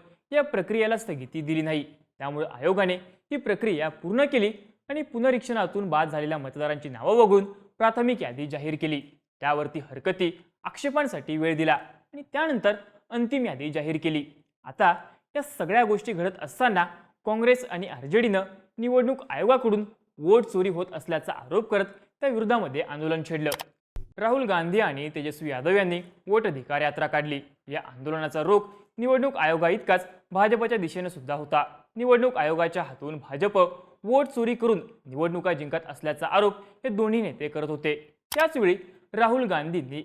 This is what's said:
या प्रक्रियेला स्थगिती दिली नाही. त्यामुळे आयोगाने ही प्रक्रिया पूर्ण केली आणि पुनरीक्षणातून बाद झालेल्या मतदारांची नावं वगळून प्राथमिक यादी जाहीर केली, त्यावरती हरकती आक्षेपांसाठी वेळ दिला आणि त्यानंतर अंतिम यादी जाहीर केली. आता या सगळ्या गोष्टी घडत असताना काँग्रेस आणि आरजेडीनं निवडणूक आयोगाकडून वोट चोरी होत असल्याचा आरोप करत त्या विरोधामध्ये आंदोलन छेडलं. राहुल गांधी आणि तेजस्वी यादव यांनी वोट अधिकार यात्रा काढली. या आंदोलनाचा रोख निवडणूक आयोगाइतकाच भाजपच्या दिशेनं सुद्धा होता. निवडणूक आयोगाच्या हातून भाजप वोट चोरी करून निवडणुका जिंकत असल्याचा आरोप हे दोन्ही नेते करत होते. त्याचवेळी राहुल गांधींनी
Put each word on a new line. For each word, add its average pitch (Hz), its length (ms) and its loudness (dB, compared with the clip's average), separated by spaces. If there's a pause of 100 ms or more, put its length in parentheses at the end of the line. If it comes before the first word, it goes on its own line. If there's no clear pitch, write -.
(320)
या 285 100 4
प्रक्रियेला 220 560 0
स्थगिती 156 440 -10
दिली 156 200 -2
नाही. 156 220 -2 (360)
त्यामुळे 147 340 -6
आयोगाने 180 420 2
ही - 420 -10
प्रक्रिया 190 520 -2
पूर्ण 208 360 0
केली 233 260 2 (380)
आणि 294 120 -4
पुनरीक्षणातून 233 880 -2
बाद 151 200 2
झालेल्या 151 280 -4
मतदारांची 147 520 -6
नावं 131 260 0
वगळून 202 300 8 (320)
प्राथमिक 233 460 2
यादी 135 240 -8
जाहीर 147 340 -6
केली, 151 200 -2 (400)
त्यावरती 147 380 0
हरकती 170 520 -2 (320)
आक्षेपांसाठी 262 760 -2
वेळ 160 180 2
दिला 156 180 4 (400)
आणि 294 80 -14 (120)
त्यानंतर 262 420 0 (340)
अंतिम 240 360 -2
यादी 147 260 -6
जाहीर 156 320 -2
केली. 156 200 0 (420)
आता 175 280 2 (420)
या 294 60 -2
सगळ्या 214 420 0
गोष्टी 208 300 0
घडत 180 280 -4
असताना 180 440 0 (400)
काँग्रेस 233 400 2
आणि 180 220 -8
आरजेडीनं 190 560 2 (340)
निवडणूक 247 520 2
आयोगाकडून 214 540 2 (360)
वोट 214 260 6
चोरी 190 240 0
होत 180 240 -4
असल्याचा 156 400 -6
आरोप 180 360 -4
करत 196 160 0 (360)
त्या 277 80 0
विरोधामध्ये 214 520 0
आंदोलन 156 480 -4
छेडलं. 151 200 -2 (680)
राहुल 240 280 2
गांधी 180 340 0
आणि 151 360 -2
तेजस्वी 151 340 -6
यादव 135 200 -2
यांनी 180 320 2 (260)
वोट 214 200 2
अधिकार 143 340 -4
यात्रा 147 260 0
काढली. 147 320 -2 (280)
या 143 180 -8
आंदोलनाचा 151 580 -6
रोख 202 240 4 (300)
निवडणूक 262 400 2
आयोगाइतकाच 170 680 2 (240)
भाजपच्या 220 460 2
दिशेनं 180 320 -4
सुद्धा 143 240 -8
होता. 147 300 0 (320)
निवडणूक 247 420 4
आयोगाच्या 165 460 0
हातून 143 340 -10
भाजप 151 400 -2 (460)
वोट 262 220 4
चोरी 233 300 -2
करून 226 240 2 (260)
निवडणुका 170 480 -2
जिंकत 151 340 -6
असल्याचा 151 400 -6
आरोप 202 320 4 (240)
हे 269 60 -2
दोन्ही 220 320 2
नेते 151 260 -6
करत 151 220 -6
होते. 151 260 -2 (400)
त्याचवेळी 285 400 2 (380)
राहुल 233 300 4
गांधींनी 156 600 -2